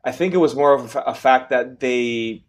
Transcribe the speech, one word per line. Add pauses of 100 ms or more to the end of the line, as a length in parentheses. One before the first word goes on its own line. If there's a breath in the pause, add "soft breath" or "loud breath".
I
think
it
was
more
of (100)
a
fact
that
they